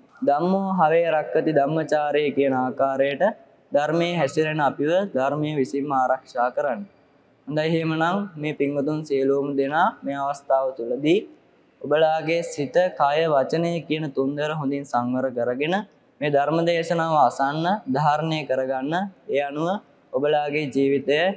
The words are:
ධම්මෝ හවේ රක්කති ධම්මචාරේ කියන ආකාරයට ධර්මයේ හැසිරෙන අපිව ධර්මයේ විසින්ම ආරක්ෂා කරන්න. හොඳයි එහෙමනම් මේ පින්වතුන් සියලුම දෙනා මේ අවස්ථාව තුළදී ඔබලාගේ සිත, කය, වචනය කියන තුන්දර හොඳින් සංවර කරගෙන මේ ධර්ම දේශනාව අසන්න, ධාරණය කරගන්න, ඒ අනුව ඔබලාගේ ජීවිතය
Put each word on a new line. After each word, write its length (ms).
ධම්මෝ 500
හවේ 360
රක්කති 440
ධම්මචාරේ 760
කියන 240
ආකාරයට 680
ධර්මයේ 440
හැසිරෙන 440
අපිව 320
ධර්මයේ 460
විසින්ම 360
ආරක්ෂා 580
කරන්න. 300
හොඳයි 180
එහෙමනම් 520
මේ 200
පින්වතුන් 500
සියලුම 480
දෙනා 360
මේ 180
අවස්ථාව 560
තුළදී 480
ඔබලාගේ 600
සිත, 340
කය, 360
වචනය 540
කියන 280
තුන්දර 440
හොඳින් 320
සංවර 460
කරගෙන 440
මේ 120
ධර්ම 300
දේශනාව 560
අසන්න, 480
ධාරණය 580
කරගන්න, 520
ඒ 160
අනුව 260
ඔබලාගේ 540
ජීවිතය 520